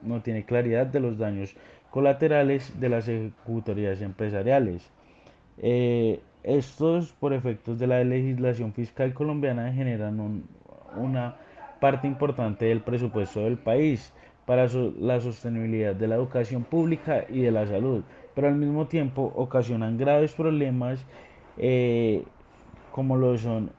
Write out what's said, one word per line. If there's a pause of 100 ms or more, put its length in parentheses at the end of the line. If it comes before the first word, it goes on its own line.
no
tiene
claridad
de
los
daños (360)
colaterales
de
las
ejecutorías
empresariales. (680)
Eh, (220)
estos,
por
efectos
de
la
legislación
fiscal
colombiana,
generan
un, (480)
una (440)
parte
importante
del
presupuesto
del
país (340)
para
so-,
la
sostenibilidad
de
la
educación
pública
y
de
la
salud, (320)
pero
al
mismo
tiempo
ocasionan
graves
problemas, (500)
eh, (680)
como
lo
son